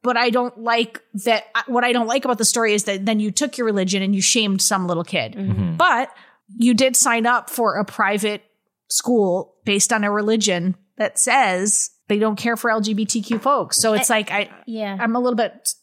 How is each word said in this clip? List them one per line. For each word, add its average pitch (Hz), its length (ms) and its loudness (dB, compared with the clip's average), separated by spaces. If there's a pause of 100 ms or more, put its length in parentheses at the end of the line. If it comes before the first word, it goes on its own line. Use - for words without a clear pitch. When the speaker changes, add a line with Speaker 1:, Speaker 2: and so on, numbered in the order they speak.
Speaker 1:
But 247 140 -2
I 240 140 2
don't 240 280 -2
like 233 440 -2 (240)
that. 226 180 2 (100)
I, 233 140 -2
what 240 160 2
I 247 80 2
don't 240 160 0
like 247 160 -2
about 247 140 0
the 226 80 0
story 226 280 2
is 202 120 0
that 196 200 -4
then 214 140 2
you 214 120 -2
took - 260 -2
your 247 80 -2
religion 196 360 0
and 196 140 0
you 196 60 0
shamed 196 400 2
some 185 260 0
little 170 160 -2
kid. 131 300 -4
Speaker 2:
Mm-hmm. 196 180 -4
Speaker 3:
Mm-hmm. 185 240 -2
Speaker 1:
But 269 340 2 (480)
you 233 160 4
did 254 220 2
sign 233 300 2
up 240 240 0
for 220 280 0
a 208 60 0
private 208 580 -2 (480)
school 202 680 0 (100)
based 202 280 2
on 214 100 0
a 202 80 0
religion 208 640 0 (220)
that 208 220 -2
says 208 720 0 (160)
they 208 120 0
don't 214 180 0
care 233 200 -2
for 233 140 -2
L 220 100 0
G 214 120 -2
B 214 120 0
T 220 160 -4
Q 220 180 -4
folks. 262 380 0
So 220 160 2
it's 254 160 0
Speaker 2:
I, 233 80 2
Speaker 1:
like, 208 140 -4
I, 202 180 -2 (160)
Speaker 2:
yeah. 214 340 -6
Speaker 1:
I'm 226 160 0
a 247 40 0
little 247 180 0
bit - 460 -4